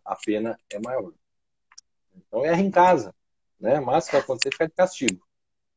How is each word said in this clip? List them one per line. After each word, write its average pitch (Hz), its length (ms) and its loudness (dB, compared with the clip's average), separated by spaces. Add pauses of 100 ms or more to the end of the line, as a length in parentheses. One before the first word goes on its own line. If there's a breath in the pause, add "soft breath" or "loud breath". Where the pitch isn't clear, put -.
a 95 100 -8
pena 110 440 -4 (100)
é 104 100 -12
maior. 113 340 -8 (1000)
Então, 120 300 -6
erra 170 160 2
em 196 100 0
casa, 175 420 4 (460)
né? 123 200 2
Mas 135 260 0
se - 60 -8
vai 139 100 4
acontecer, 135 300 -6
fica 165 160 -2
de 160 60 -14
castigo, 131 520 0 (520)